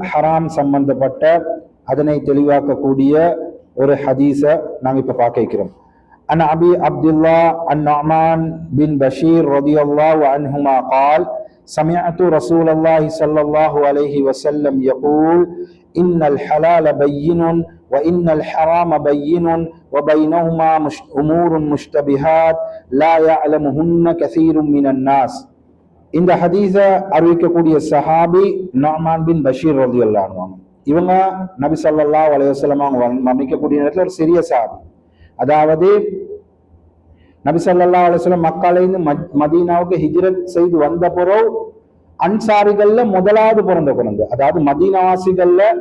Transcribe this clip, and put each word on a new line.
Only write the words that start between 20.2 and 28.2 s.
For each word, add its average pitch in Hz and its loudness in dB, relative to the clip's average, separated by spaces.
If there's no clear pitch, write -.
مش-، 147 -4
أمور 160 0
مشتبهات 151 0
لا 160 2
يعلمهن 160 0
كثير 160 0
من 143 0
الناس." 135 0
இந்த 175 2
ஹதீஸை 190 2
அறிவிக்கக்கூடிய 170 2
சஹாபி 165 2